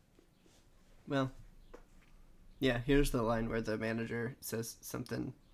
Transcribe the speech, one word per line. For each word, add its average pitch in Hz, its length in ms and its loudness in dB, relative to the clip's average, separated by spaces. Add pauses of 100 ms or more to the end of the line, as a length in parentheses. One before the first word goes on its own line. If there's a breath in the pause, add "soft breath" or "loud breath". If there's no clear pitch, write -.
(1080)
Well, 135 260 0 (1300)
yeah, 123 260 4
here's 143 280 6
the 127 100 2
line 113 260 2
where 113 140 0
the 110 160 -2
manager 113 640 -2
says 113 400 -6
something 123 500 -6 (220)